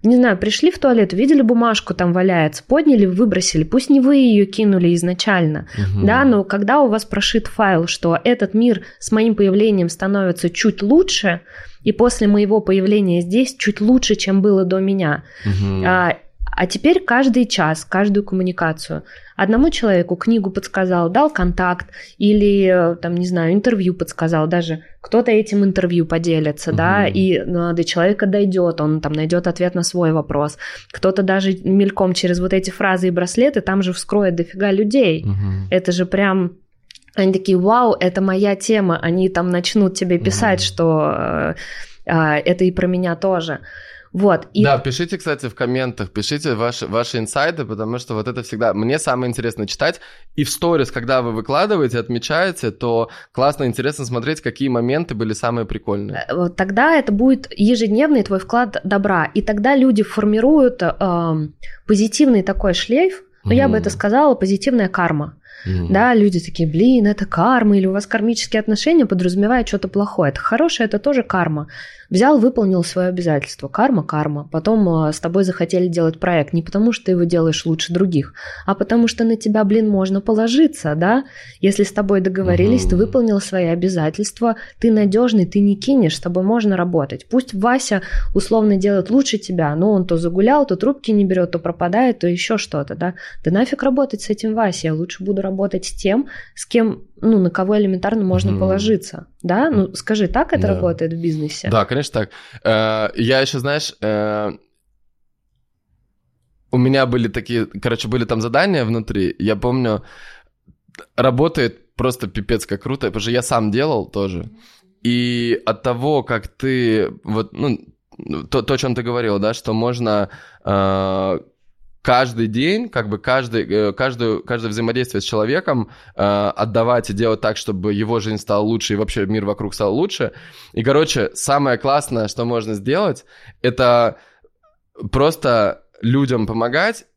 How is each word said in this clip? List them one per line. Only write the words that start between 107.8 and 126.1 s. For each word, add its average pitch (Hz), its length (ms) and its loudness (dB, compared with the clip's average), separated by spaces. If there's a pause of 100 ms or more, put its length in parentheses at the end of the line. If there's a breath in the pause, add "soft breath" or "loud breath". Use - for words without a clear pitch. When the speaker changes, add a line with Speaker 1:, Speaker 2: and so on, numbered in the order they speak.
Speaker 2:
короче, 117 260 -2
были 117 180 -2
там 113 160 -2
задания 139 440 0
внутри, 107 540 -2
я 107 160 0
помню, 123 460 -2 (1120 loud breath)
работает 131 800 0
просто 123 320 -4
пипец 104 380 -4
как 101 180 -8
круто, 127 240 -4
потому 101 140 -6
что 113 100 -4
я 123 100 0
сам 113 300 -2
делал 123 360 -2
тоже. 98 420 -6 (540 soft breath)
И 120 640 -2
от 110 180 -4
того, 131 400 -2
как 113 240 -6
ты, 123 640 0 (140)
вот, 107 300 -4
ну, 127 240 -2 (720)
то, 131 120 0
то, 123 120 -4
о 131 40 -2
чем 123 180 -2
ты 123 80 -6
говорила, 117 360 -2
да, 107 140 0
что 113 200 -6
можно, 113 560 -2 (360 loud breath)
э, 95 720 0 (640)
каждый 123 420 0
день, 170 420 -2
как 110 200 -6
бы 101 80 -4
каждый, 120 480 -2
э, 104 280 0
каждую, 117 500 -2
каждое 117 260 -4
взаимодействие 113 520 -4
с - 40 -10
человеком, 120 640 -2 (280 loud breath)